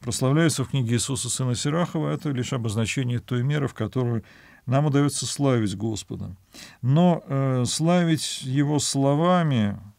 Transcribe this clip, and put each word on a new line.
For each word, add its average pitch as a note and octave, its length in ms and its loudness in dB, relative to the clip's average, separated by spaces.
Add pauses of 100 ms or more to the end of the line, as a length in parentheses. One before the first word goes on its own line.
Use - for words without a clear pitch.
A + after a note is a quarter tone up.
прославляются C3+ 640 2
в - 40 -14
книге A#2+ 260 0
Иисуса, B2 340 -2
сына B2 260 -2
Сирахова, D#3 540 -2
это D3+ 220 -4
лишь B2 200 -2
обозначение A#2 680 -2
той B2 220 -4
меры, C#3+ 280 0
в - 40 -20
которую A#2 520 -2 (400)
нам C3+ 200 2
удается C#3+ 400 2
славить A#2+ 520 0
Господа. G2 580 -8 (460)
Но, D#3+ 440 4
э, C3+ 400 0
славить E3 760 0
Его C#3+ 380 0
словами C#3 1000 2 (200)